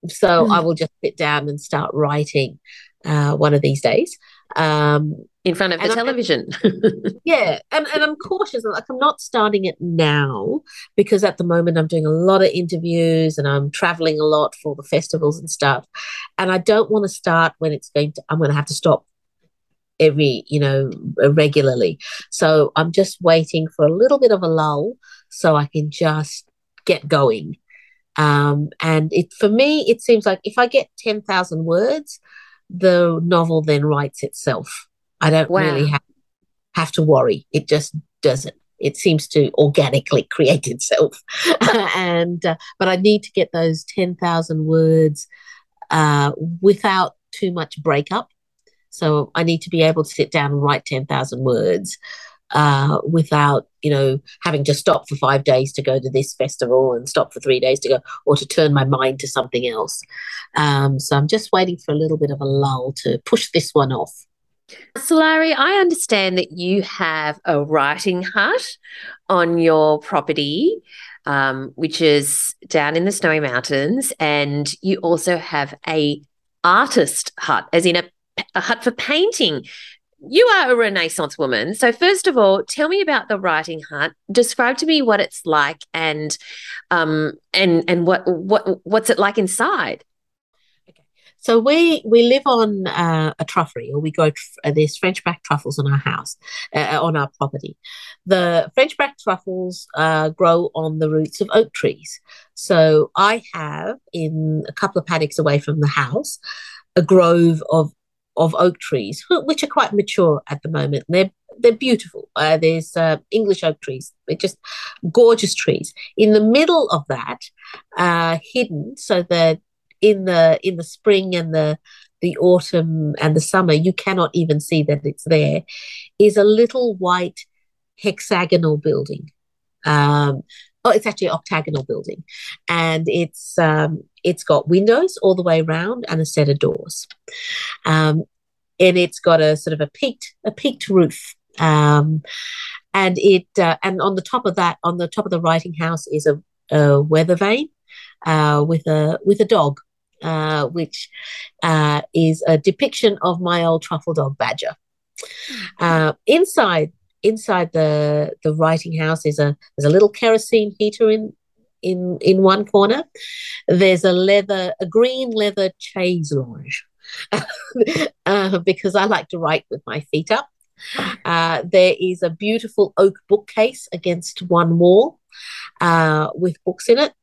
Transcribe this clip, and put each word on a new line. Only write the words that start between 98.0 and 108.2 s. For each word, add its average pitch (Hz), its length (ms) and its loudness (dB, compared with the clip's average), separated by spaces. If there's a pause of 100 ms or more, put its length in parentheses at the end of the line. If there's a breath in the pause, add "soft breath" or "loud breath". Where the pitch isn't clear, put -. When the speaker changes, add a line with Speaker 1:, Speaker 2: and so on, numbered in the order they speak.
Speaker 1:
The 175 500 0
French 277 220 0
black 285 220 -4
truffles, 185 760 -8
uh, 156 360 0
grow 170 440 2
on 156 240 -4
the 156 100 0
roots 156 300 -2
of 208 140 -4
oak 220 180 2
trees. - 480 -8 (360 soft breath)
So 160 600 2
I 214 280 2 (100)
have, 160 420 -8 (160)
in 156 560 -4
a - 60 -14
couple 190 260 -4
of 151 60 -8
paddocks 160 340 -2
away 143 200 2
from 151 200 -4
the 147 80 2
house, 143 520 -4 (580 loud breath)
a 180 40 4
grove 170 680 4
of, 156 220 2 (440)